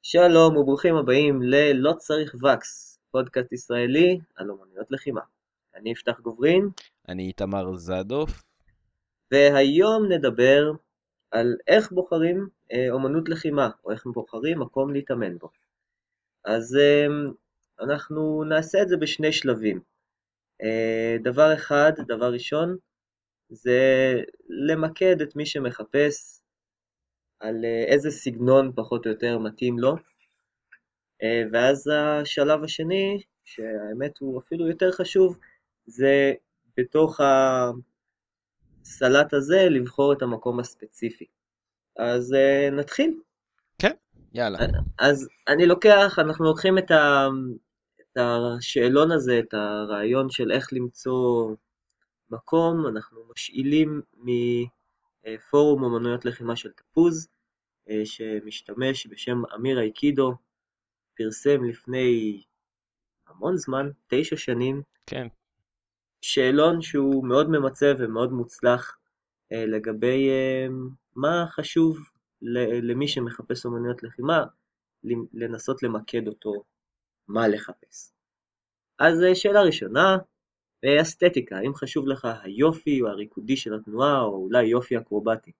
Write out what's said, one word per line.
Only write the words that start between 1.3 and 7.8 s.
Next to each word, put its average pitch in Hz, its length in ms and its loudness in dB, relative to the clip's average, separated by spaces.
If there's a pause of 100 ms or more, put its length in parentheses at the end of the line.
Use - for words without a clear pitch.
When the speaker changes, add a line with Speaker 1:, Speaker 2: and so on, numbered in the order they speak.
Speaker 1:
ללא 139 560 2
צריך 151 380 -6
וקס, - 640 -2 (120)
פודקאסט 127 400 -4
ישראלי 127 680 0 (160)
על 98 140 -12
אומנויות 95 420 -14
לחימה. 135 300 -8 (540)
אני 107 160 -10
יפתח 117 280 -6
גוברין. 151 500 0 (400)
Speaker 2:
אני 92 180 -8
איתמר 95 480 -6
זדוף. 95 680 -6 (880)